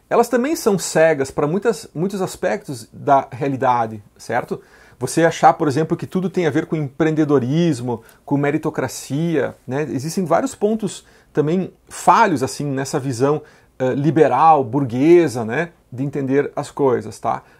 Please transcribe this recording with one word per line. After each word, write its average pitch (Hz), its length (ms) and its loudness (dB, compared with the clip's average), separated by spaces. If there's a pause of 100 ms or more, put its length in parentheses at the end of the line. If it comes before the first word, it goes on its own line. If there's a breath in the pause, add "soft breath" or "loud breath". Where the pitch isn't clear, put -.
elas 226 180 2
também 262 280 0
são 202 240 0
cegas 160 500 2
para 147 160 -2
muitas, 196 480 -4
muitos 190 260 -4
aspectos 180 720 -6
da 135 400 2
realidade, 120 720 -2 (140)
certo? - 420 -6 (380 soft breath)
Você 160 260 0
achar, 160 300 4
por 160 140 0
exemplo, 156 280 0
que 147 120 -10
tudo 185 240 -4
tem 175 160 0
a - 20 2
ver 151 160 0
com - 100 -4
empreendedorismo, 147 1300 0 (240 soft breath)
com 143 120 0
meritocracia, 143 1200 -2 (120)
né? 135 160 -4
Existem 156 420 -4
vários 175 300 0
pontos 220 500 -4 (260 soft breath)
também 160 400 0 (160)
falhos, 180 540 2
assim, 135 240 -6
nessa 139 340 -4
visão, 135 440 0 (340 soft breath)
eh, 127 160 0
liberal, 143 680 4
burguesa, 127 800 2
né, 151 280 -4 (180)
de 120 120 -6
entender 139 520 -2
as 143 160 -8
coisas, 113 480 -2
tá? 120 240 -4 (160 soft breath)